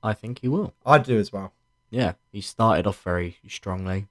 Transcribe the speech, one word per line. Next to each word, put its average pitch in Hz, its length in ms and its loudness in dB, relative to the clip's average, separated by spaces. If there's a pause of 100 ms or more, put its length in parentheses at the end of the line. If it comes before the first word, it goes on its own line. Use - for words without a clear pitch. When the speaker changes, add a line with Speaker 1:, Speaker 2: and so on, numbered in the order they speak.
Speaker 1:
I 107 120 0
think 120 260 -8
he 123 80 -4
will. 165 260 -2 (120)
Speaker 2:
I 143 120 8
do 131 200 2
as 101 140 0
well. 95 220 -10 (360)
Speaker 1:
Yeah, 113 240 0 (180)
he 104 100 -10
started 101 460 2
off 98 160 -4
very 87 340 -4 (100)
strongly 95 640 -6